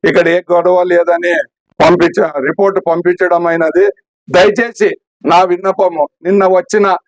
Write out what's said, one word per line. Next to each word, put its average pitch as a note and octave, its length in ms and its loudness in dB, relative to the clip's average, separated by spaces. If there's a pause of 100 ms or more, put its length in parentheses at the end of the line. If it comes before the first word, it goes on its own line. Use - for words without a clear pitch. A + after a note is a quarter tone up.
ఇక్కడ E3 200 0
ఏ F3 140 0 (120)
గొడవ F3+ 300 0
లేదని F3 500 0 (500)
పంపించ-, E3+ 480 0 (160)
రిపోర్ట్ F#3+ 400 -2
పంపించడం F3 600 -2
అయినది. E3 380 0 (460)
దయచేసి G#3 640 0 (300)
నా E3+ 180 4
విన్నపము, F3+ 640 -2 (160)
నిన్న G3 220 2
వచ్చిన F#3 420 0 (200)